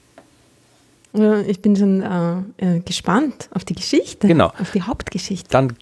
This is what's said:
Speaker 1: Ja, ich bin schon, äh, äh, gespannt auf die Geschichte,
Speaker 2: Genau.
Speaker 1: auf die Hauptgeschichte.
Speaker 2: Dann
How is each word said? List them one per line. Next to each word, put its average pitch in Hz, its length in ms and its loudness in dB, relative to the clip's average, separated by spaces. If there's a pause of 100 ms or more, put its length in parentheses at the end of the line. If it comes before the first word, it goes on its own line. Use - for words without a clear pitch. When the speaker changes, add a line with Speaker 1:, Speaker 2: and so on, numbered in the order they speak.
(1160)
Speaker 1:
Ja, 214 260 4
ich 196 200 -4
bin 208 160 4
schon, 190 260 2
äh, 180 720 -2
äh, 170 40 0
gespannt - 720 -2
auf 185 140 -6
die 180 80 -6
Geschichte, - 520 -2
Speaker 2:
Genau. 151 320 4
Speaker 1:
auf 185 140 -6
die 185 100 -2
Hauptgeschichte. - 680 -10
Speaker 2:
Dann 127 320 2